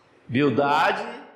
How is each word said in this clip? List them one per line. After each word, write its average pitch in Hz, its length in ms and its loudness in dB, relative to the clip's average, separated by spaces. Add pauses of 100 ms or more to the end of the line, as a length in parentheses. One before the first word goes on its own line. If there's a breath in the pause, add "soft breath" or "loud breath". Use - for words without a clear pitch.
(260)
Bildade 143 800 0 (300)